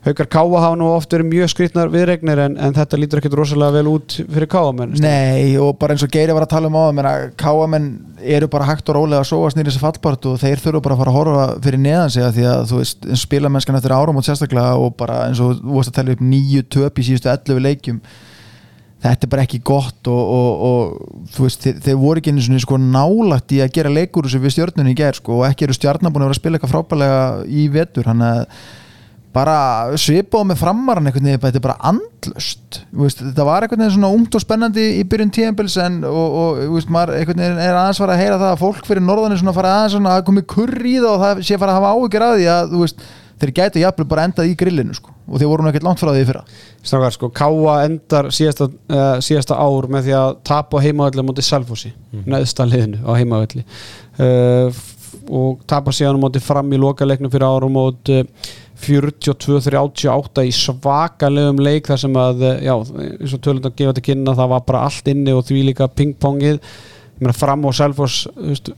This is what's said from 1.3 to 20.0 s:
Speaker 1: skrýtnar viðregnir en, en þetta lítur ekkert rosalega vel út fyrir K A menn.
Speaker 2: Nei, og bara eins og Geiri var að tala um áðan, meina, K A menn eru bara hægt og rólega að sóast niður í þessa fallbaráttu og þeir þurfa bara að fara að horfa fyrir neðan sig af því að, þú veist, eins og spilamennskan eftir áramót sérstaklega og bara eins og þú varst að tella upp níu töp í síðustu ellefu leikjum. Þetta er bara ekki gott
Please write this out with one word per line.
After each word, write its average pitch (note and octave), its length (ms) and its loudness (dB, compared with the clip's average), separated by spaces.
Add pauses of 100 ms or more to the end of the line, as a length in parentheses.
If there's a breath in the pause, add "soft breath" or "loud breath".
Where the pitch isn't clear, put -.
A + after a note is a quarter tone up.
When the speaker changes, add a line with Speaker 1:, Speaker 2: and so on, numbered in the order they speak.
Speaker 1:
skrýtnar E3+ 400 0
viðregnir E3 480 0
en, C#3+ 160 0
en C#3 160 -2
þetta D3+ 240 0
lítur D3 240 0
ekkert C#3+ 160 -2
rosalega D3 400 2
vel D3+ 140 2
út - 260 -4
fyrir D#3 320 -2
K F#3+ 80 0
A D3+ 160 2
menn. C3 240 -6
Speaker 2:
Nei, C3+ 640 2
og C#3+ 180 2
bara D3 140 0
eins C#3+ 140 0
og - 20 -6
Geiri D#3+ 240 2
var D#3 140 2
að D#3 80 -2
tala D#3+ 160 0
um D#3 100 0
áðan, D#3 160 2
meina, C#3 160 0 (240)
K D3 160 0
A D#3+ 160 2
menn D3+ 220 -2 (340)
eru D3 240 0
bara C#3+ 160 -2
hægt D3 240 -2
og D3 80 0
rólega D3 240 2
að C#3 80 -2
sóast D#3+ 320 0
niður D3 80 0
í C3 60 -2
þessa C3 100 -2
fallbaráttu C#3 480 -2
og B2 80 -4
þeir C#3 240 2
þurfa D3+ 240 0
bara C3+ 80 2
að B2+ 80 2
fara B2+ 80 2
að C3+ 80 4
horfa C#3+ 260 2 (200)
fyrir C3+ 180 2
neðan D#3 320 2
sig B2 80 2
af A#2+ 140 0
því A#2+ 160 2
að, B2+ 180 0
þú - 80 0
veist, - 240 -6
eins B2+ 160 -2
og - 80 -8
spilamennskan C#3 480 0
eftir C3 220 0
áramót C#3+ 260 0
sérstaklega C3 560 0
og B2 160 -2
bara A#2+ 320 -4
eins B2 160 0
og B2 160 0
þú C3+ 160 -4
varst B2 160 0
að - 80 -2
tella C3 160 0
upp B2+ 160 -4
níu C#3 320 2
töp C#3 320 -2
í C3 140 -2
síðustu B2+ 180 0
ellefu C3 320 -2
leikjum. C3 400 -4 (960 loud breath)
Þetta B2+ 300 0
er - 20 -10
bara C3+ 160 0
ekki B2 180 -6
gott C3+ 460 -2